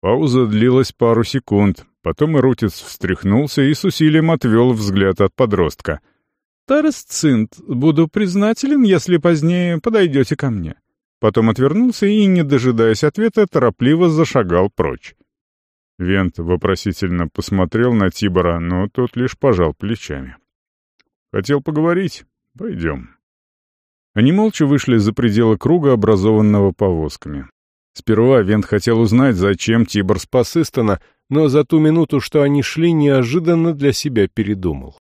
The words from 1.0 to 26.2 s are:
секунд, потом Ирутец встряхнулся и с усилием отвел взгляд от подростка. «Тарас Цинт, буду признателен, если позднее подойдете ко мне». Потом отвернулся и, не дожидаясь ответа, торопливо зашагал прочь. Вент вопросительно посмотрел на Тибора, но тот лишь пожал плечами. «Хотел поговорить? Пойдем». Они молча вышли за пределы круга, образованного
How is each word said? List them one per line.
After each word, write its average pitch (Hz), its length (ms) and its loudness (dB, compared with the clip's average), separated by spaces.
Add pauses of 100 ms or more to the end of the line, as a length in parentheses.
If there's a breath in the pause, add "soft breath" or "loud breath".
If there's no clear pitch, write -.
секунд, 101 640 -2 (160)
потом 147 340 -2
Ирутец 123 380 0
встряхнулся 104 880 -2
и 139 100 2
с - 120 -6
усилием 160 460 2
отвел 123 440 2
взгляд 98 480 0
от 98 120 0
подростка. 90 680 -2 (680)
«Тарас 294 380 0
Цинт, 120 640 -2
буду 151 400 0
признателен, 214 760 -2
если 185 340 2
позднее 170 640 0
подойдете 165 560 0
ко 135 140 -4
мне». 87 240 -6 (460)
Потом 110 280 2
отвернулся 208 560 0
и, 208 220 2
не 180 160 2
дожидаясь 117 600 2
ответа, 208 440 0
торопливо 151 640 2
зашагал 104 580 0
прочь. - 460 -8 (840)
Вент 92 400 -2
вопросительно 87 920 -4
посмотрел 110 680 -2
на 98 160 0
Тибора, 87 480 -2
но 90 300 -4
тот - 280 -6
лишь 123 220 -6
пожал 90 340 0
плечами. 73 640 -10 (960)
«Хотел 139 300 -4
поговорить? 165 640 -4 (320)
Пойдем». 80 580 -8 (960)
Они 123 200 2
молча 202 340 0
вышли 127 320 2
за 104 160 0
пределы 110 420 2
круга, 143 380 2
образованного 104 760 2